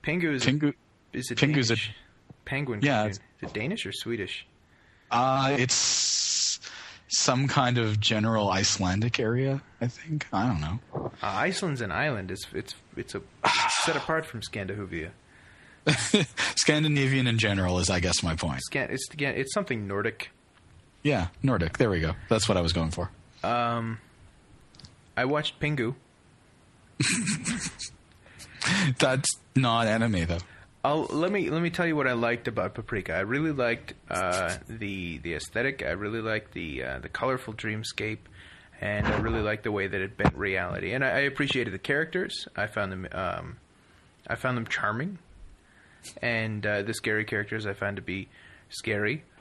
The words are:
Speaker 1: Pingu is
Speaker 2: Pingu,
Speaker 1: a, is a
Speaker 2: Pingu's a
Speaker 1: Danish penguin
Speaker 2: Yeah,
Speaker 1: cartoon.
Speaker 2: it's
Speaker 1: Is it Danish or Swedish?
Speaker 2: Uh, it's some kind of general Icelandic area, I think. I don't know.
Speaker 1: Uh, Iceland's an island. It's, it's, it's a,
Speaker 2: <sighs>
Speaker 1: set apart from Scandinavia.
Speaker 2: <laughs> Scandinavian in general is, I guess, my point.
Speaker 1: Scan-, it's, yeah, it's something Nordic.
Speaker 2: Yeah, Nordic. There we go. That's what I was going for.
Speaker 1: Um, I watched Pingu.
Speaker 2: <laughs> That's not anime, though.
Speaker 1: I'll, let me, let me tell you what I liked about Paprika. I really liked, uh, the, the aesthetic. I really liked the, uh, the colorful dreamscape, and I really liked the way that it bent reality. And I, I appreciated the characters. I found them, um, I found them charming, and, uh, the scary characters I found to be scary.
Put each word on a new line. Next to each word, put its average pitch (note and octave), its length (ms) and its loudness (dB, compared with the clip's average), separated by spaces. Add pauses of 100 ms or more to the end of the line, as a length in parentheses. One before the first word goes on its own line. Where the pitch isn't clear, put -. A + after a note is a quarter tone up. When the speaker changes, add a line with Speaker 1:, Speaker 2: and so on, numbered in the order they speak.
Speaker 1:
Pingu D#3+ 320 0
is B2 100 0
Speaker 2:
Pingu, D3 260 4 (440)
Speaker 1:
a, - 20 -4
is B2 140 -6
a A#2+ 40 -2
Speaker 2:
Pingu's C#3 360 4
a A2+ 60 6
Speaker 1:
Danish A2 160 -4 (520)
penguin C3 380 -4
Speaker 2:
Yeah, C3 200 4
Speaker 1:
cartoon. G#2+ 80 2
Speaker 2:
it's G2 80 -8 (240)
Speaker 1:
Is - 80 -8
it - 40 -16
Danish C#3 320 -4
or G2+ 60 -6
Swedish? A2 540 -6 (640)
Speaker 2:
Uh, C3 480 4
it's - 1000 2 (500)
some C3+ 400 2
kind B2 300 4
of G#2+ 220 2
general G#2+ 500 2
Icelandic G2+ 720 2
area, C3 420 0 (180)
I A#2 80 -2
think. D3+ 440 -6
I G2+ 140 2
don't F#2 140 2
know. E2+ 200 -2 (140)
Speaker 1:
Uh, - 140 -6 (140)
Iceland's C#3 580 -2
an G2 120 -4
island. G#2 380 -2
It's, - 220 -8
it's, - 220 -6 (220)
it's - 180 -10
a, F#2+ 80 -6 (220)
Speaker 2:
<sighs> - 60 4 (320)
Speaker 1:
set D#3 140 2
apart D#3+ 300 -2
from A2 160 -8
Scandinavia. F#2+ 680 -6 (760)
Speaker 2:
<laughs> D3+ 40 4 (680)
Scandinavian C#3 680 4
in A2+ 120 4
general F#2+ 400 4
is, F2+ 120 2
I F2+ 100 4
guess, F2 220 2
my E2 140 0
point. C#2 260 -2
Speaker 1:
Scan-, - 280 -4
it's, - 160 -4 (100)
yeah, C#3 140 0
it's C3+ 240 -2
something B2 320 -2
Nordic. G#2 440 -2 (720)
Speaker 2:
Yeah, A#2 260 2 (140)
Nordic. F#2+ 360 2
There A2+ 120 4
we F2 100 2
go. D#2+ 140 0 (140)
That's A2 200 4
what G2+ 100 4
I - 20 4
was E2 120 2
going E2 180 0
for. E2+ 200 -6 (320)
Speaker 1:
Um, A#2 560 0 (1160)
I B2 80 0
watched D3 360 0
Pingu. C3+ 340 0 (1080)
Speaker 2:
<laughs> - 2000 -2
That's C3+ 300 4 (280)
not A#2 300 6
anime, G#2+ 400 4
though. E2+ 120 0 (460)
Speaker 1:
I'll, D3 200 2
let E3 260 0
me, G3+ 200 0
let D#3+ 100 0
me E3+ 100 0
tell E3+ 160 0
you D#3+ 100 0
what C3+ 100 2
I B2+ 60 2
liked A#2+ 360 0
about G#2 260 -2
Paprika. G#2 400 -4
I F2+ 60 2
really C#3+ 320 0
liked, A#2+ 420 -2 (160)
uh, F#2 460 0 (120)
the, F#2+ 500 -6
the D#2+ 160 -6
aesthetic. A#2+ 480 -4
I D2 80 -2
really G#2 300 -4
liked A2 320 -4
the, D2+ 320 -6
uh, C2 160 -6
the - 80 -12
colorful B2+ 460 -4
dreamscape, A2 640 -6 (640)
and G#2 260 -2
I G#2+ 120 2
really A2+ 240 0
liked G#2+ 220 -2
the A2 80 0
way G2 140 0
that G2 140 -2
it G2+ 160 -4
bent - 200 4
reality. F#2 560 -2
And C3+ 120 0
I, C3 40 2
I G2+ 120 2
appreciated C3+ 540 0
the F#2+ 40 -8
characters. - 680 -2 (100)
I G#2 100 -2
found G2+ 260 -4
them, F#2 200 -8
um, F2 440 -4 (720)
I A#2 100 -4
found B2+ 200 -2
them A2+ 100 -4
charming, C3+ 520 -4 (1040)
and, A2 420 -2
uh, G#2 180 0
the G#2+ 120 -4
scary G#2+ 320 0
characters G#2+ 400 -2
I G2 80 -4
found G2+ 220 -4
to - 60 -8
be F#2+ 260 -6 (420)
scary. G#2+ 540 -2 (160)